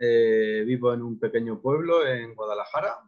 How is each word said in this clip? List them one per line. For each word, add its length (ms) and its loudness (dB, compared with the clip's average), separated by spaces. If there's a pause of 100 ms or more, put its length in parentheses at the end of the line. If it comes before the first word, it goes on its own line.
Eh, 640 4
vivo 300 2
en 80 -6
un 160 -8
pequeño 420 -2
pueblo 460 2
en 260 -4
Guadalajara, 640 -6 (100)